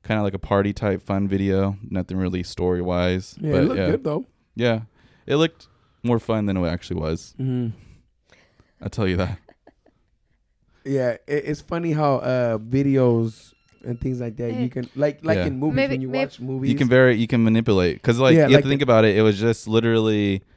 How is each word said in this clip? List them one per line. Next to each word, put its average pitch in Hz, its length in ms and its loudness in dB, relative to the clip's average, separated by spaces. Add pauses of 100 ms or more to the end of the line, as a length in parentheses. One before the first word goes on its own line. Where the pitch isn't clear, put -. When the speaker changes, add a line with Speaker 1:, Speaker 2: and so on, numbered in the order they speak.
Speaker 1:
kinda 107 200 -2
like 98 100 -2
a 95 60 -8
party 101 340 0
type 98 280 -2
fun 98 260 -2
video, 98 500 0 (120)
nothing 92 280 -6
really 92 260 -2
story-wise, 90 960 -2
Speaker 2:
Yeah, 156 100 -6
it 147 40 0
Speaker 1:
but 135 120 2
Speaker 2:
looked - 140 -2
Speaker 1:
yeah. - 120 0
Speaker 2:
good, 226 120 -2
though. 160 220 -4 (300)
Speaker 1:
Yeah. 113 260 0 (440)
It 135 100 -2
looked 160 320 -2 (360)
more 120 160 0
fun 110 280 -2
than 95 100 -2
it 90 100 0
actually 87 320 -6
was. 80 400 -6
Speaker 2:
Mm-hmm. 127 300 -4 (1120)
Speaker 1:
I'll - 80 -8
tell 104 180 -4
you 90 100 0
that. 92 260 -4
Speaker 2:
<laughs> - 60 -20 (1400)
Yeah, 131 260 0 (160)
it, 143 180 -4
it's 151 160 -6
funny 170 300 -6
how, 147 240 0
uh, 123 420 -2
videos 123 960 0 (320)
and 120 140 -8
things 127 200 -6
like 117 180 -10
that, 117 160 -6
Speaker 1:
Mm. 123 100 -4
Speaker 2:
you 123 60 -4
can, 123 260 -8
like, 143 280 -2
like 107 140 0
Speaker 1:
Yeah. 90 100 0
Speaker 2:
in 90 120 -6
movies, 151 160 -2
Speaker 3:
Maybe, 269 180 0
Speaker 2:
when 131 80 -4
you 131 60 -6
Speaker 3:
maybe 131 180 -4
Speaker 2:
watch - 140 -18
movies. 131 320 -4
Speaker 1:
You 135 40 2
can 143 140 0
vary, 127 260 6
you 113 120 0
can 117 160 2
manipulate. 110 580 2
'Cause, 120 180 2
like, 131 140 6
Speaker 2:
Yeah, 165 60 6
Speaker 1:
you - 40 6
have 135 100 4
Speaker 2:
like 143 100 6
Speaker 1:
to 135 60 -2
think 139 100 0
Speaker 2:
the 143 40 0
Speaker 1:
about 113 220 6
it. 104 120 4
It 110 40 4
was 107 180 4
just 113 280 -2
literally, 110 760 2 (160)